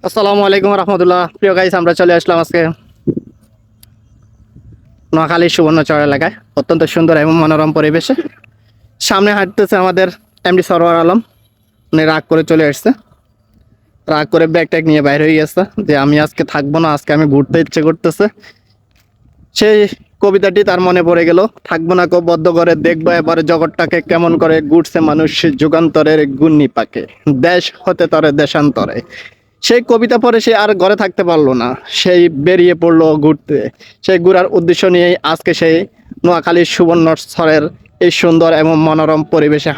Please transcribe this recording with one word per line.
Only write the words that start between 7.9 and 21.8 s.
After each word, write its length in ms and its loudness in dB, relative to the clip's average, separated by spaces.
সামনে 320 0
হাঁটতেছে 420 -2
আমাদের 320 0
এমডি 200 0
সরোয়ার 360 0
আলম, 200 2
উনি 120 2
রাগ 240 -2
করে 140 2
চলে 220 0
আসছে, 240 -2
রাগ 200 -2
করে 200 0
ব্যাগ 200 -2
ট্যাগ 180 -4
নিয়ে 160 2
বাইরে 240 0
হয়ে 140 2
গেছে 220 -2
যে, 140 0
"আমি 220 2
আজকে 240 -4
থাকবো 360 -4
না, 140 0
আজকে 200 -6
আমি 120 2
ঘুরতে 340 0
ইচ্ছে 220 -2
করতেছে।" 440 -2
সেই 220 2
কবিতাটি 440 0
তার 160 0
মনে 240 0
পড়ে 220 2
গেল, 140 2
"থাকবো 300 -4